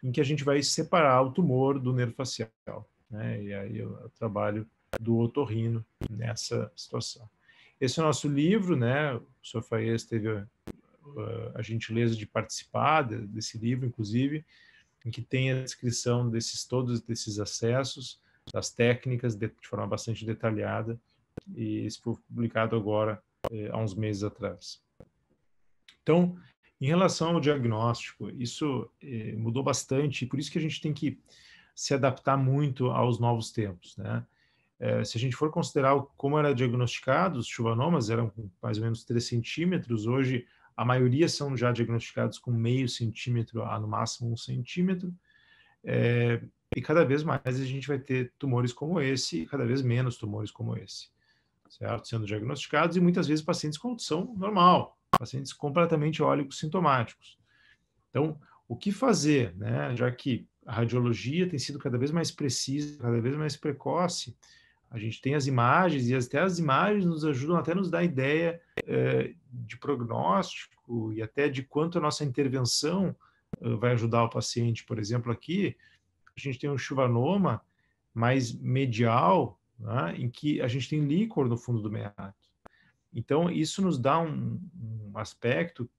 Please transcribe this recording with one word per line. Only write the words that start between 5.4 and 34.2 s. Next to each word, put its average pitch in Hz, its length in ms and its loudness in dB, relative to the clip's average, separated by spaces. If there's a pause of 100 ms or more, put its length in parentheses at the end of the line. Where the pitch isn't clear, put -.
nessa 113 680 -4
situação. - 540 -10 (500)
Esse 131 220 0
é - 20 4
o - 20 4
nosso 151 220 2
livro, 170 480 4
né? 131 380 2
O 117 80 -6
professor - 400 -10
Faes 113 420 -2
teve, 110 260 -2
uh, 104 160 -4 (1120)
a 113 60 -6
gentileza 113 540 0
de 107 100 -6
participar 139 800 0
de, 113 140 -6 (100)
desse 110 300 -8
livro, 127 280 -2
inclusive, 123 580 -2 (640)
em 117 40 -8
que 117 120 -8
tem 131 320 0
a 131 100 -2
descrição 120 640 0
desses, - 360 -4
todos 120 420 -2
esses 110 320 -6
acessos, 123 800 -2 (320)
das 104 160 -4
técnicas, 120 640 2
de, 107 140 -4
de - 200 -14
forma 104 200 -4
bastante 110 380 -4
detalhada, 110 720 -2 (560)
e 110 300 -4
isso - 180 -8
foi 113 120 -2 (120)
publicado 113 480 0
agora, 107 480 0 (260)
eh, 107 220 -6
há 113 60 -4
uns 107 180 -2
meses 107 280 -2
atrás. 98 600 -8 (1200)
Então, 180 340 4 (440)
em 135 60 0
relação 170 460 2
ao 170 60 4
diagnóstico, 117 920 0
isso, 123 580 -4 (120)
eh, 113 360 -8
mudou 117 260 -2
bastante, 131 640 0
e - 20 -2
por 135 100 -4
isso 147 140 -6
que - 60 -2
a 170 40 0
gente 156 200 -4
tem 151 120 -2
que - 240 -4 (560)
se - 200 -4
adaptar 135 420 2
muito 135 520 2
aos 120 320 2
novos 117 340 0
tempos, 98 420 -4
né? 113 300 -6 (560)